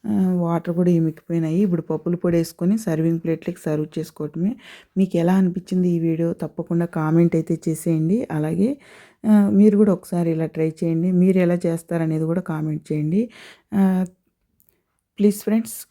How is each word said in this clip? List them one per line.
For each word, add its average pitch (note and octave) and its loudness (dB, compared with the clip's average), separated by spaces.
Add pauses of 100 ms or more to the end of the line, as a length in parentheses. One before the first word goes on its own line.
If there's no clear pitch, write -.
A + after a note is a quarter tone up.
ఆ, G#3+ -4 (240)
వాటర్ E3+ -2
కూడా F3+ 2
ఏమికిపోయినాయి. E3 0
ఇప్పుడు F3 0
పప్పుల D#3+ -4
పొడి F3 0
వేసుకొని F3 -2
సర్వింగ్ E3 -2
ప్లేట్లకి E3 -6
సర్వ్ D3+ -4
చేసుకోవటమే. D#3+ -6 (420)
మీకు F#3+ 0
ఎలా E3+ 2
అనిపించింది F3+ 0
ఈ E3+ 0
వీడియో? E3 0
తప్పకుండా E3+ -4
కామెంట్ E3 2
అయితే D#3+ -2
చేసేయండి. E3 -2 (120)
అలాగే, E3 -2 (540)
ఆ, G#3+ 4 (200)
మీరు G#3 6
కూడా G3+ 4
ఒకసారి E3+ -2
ఇలా D#3+ -2
ట్రై D#3+ -2
చేయండి. E3 -2
మీరు F#3 4
ఎలా F3 2
చేస్తారనేది E3 -4
కూడా E3+ -2
కామెంట్ D#3 -6
చేయండి. D#3 -2 (480)
ఆ, G3 0 (1400)
ప్లీజ్ G#3 2
ఫ్రెండ్స్ A3 -2 (120)